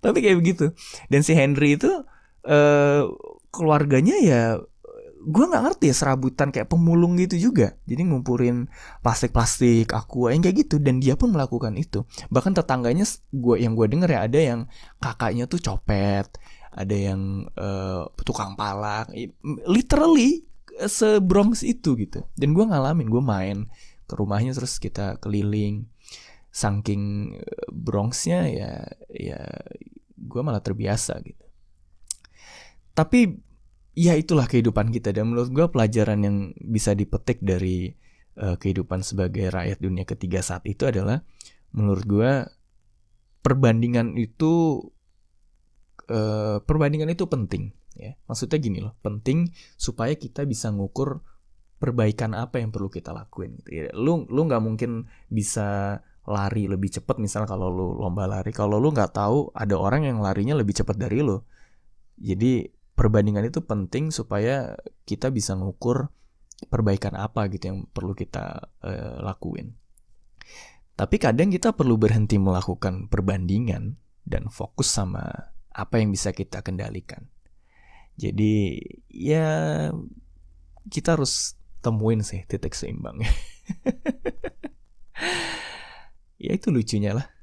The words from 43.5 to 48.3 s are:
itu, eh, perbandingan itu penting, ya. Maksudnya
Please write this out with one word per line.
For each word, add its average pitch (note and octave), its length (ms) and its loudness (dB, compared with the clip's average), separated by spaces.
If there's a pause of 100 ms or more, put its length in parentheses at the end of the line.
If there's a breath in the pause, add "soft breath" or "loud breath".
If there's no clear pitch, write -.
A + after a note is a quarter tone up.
itu, D#3+ 640 0 (1300)
eh, G#2+ 500 -2
perbandingan D#3 540 0
itu F3+ 160 -2
penting, G2+ 420 -4 (240)
ya. - 220 -16 (100)
Maksudnya B2 320 -4